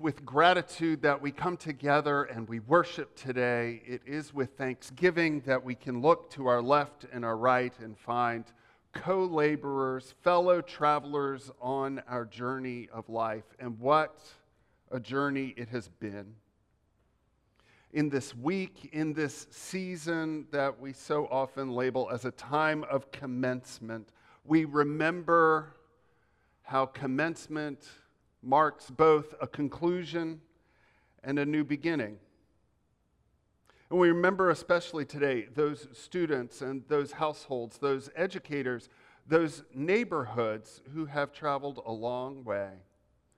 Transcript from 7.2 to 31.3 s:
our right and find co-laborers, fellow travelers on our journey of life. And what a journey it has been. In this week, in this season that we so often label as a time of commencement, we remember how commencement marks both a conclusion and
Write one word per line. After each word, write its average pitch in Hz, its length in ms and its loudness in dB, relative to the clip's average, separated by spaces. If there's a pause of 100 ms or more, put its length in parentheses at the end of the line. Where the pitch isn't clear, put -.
our 113 120 -2
right 127 420 2
and 110 180 -16
find 117 480 -2 (480)
co-laborers, 151 1200 -2 (120)
fellow 180 360 6
travelers 143 1000 0
on 135 480 -4
our 123 160 -4
journey 123 680 -6
of 113 160 -12
life. 110 360 -4 (160)
And 120 180 -10
what 147 420 4 (720)
a 127 80 -6
journey 135 580 -4
it 120 120 -10
has 117 180 -6
been. 104 480 -12 (1600)
In 151 160 2
this 135 280 -4
week, 170 560 -6
in 151 220 -2
this 147 360 -6
season 165 1040 -6
that 139 260 -2
we 135 140 -12
so 151 360 -2
often 131 440 -2
label 123 400 0
as 123 120 -6
a 123 60 -2
time 151 540 0
of 131 260 -4
commencement, 127 1000 -6 (340)
we 160 200 4
remember 156 1120 4 (880)
how 135 240 0
commencement 147 1000 -6 (560)
marks 147 460 2
both 156 500 6
a 139 80 -6
conclusion 160 920 -4 (840)
and 139 160 -2